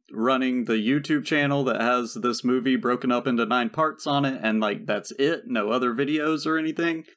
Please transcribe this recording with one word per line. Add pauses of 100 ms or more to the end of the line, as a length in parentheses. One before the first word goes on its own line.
(120)
running
the
YouTube
channel
that
has
this
movie
broken
up
into
nine
parts
on
it,
and,
like,
that's
it.
No
other
videos
or
anything. (140)